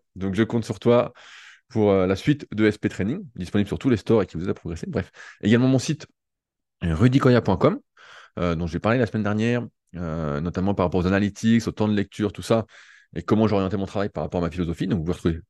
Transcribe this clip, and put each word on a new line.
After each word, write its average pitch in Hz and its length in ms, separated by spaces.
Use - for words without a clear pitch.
donc 92 180
je 107 80
compte 113 220
sur - 160
toi 120 320
pour, 104 240
euh, 95 140
la 95 100
suite - 360
de 107 140
S 104 100
P - 120
Training, 151 360
disponible 98 320
sur 82 100
tous - 100
les 120 80
stores 110 260
et 87 40
qui - 100
vous 80 80
aide 101 60
à 104 40
progresser. - 340
Bref, 95 240
également 117 280
mon 131 100
site, - 300
rudycoya 123 580
point 101 160
com, 185 220
euh, 87 160
dont 85 100
j'ai 82 140
parlé 117 180
la 117 80
semaine 107 160
dernière, 113 420
euh, 80 460
notamment 90 340
par 92 120
rapport 90 140
aux 85 60
analytics, 104 600
au - 20
temps 107 160
de 107 80
lecture, 101 380
tout 95 100
ça, 113 240
et 85 80
comment 110 240
j'orientais 98 300
mon 98 100
travail 101 220
par 78 160
rapport 87 180
à - 20
ma 85 60
philosophie. 85 380
Donc, 117 100
vous 78 60
pouvez 85 100
retrouver 82 360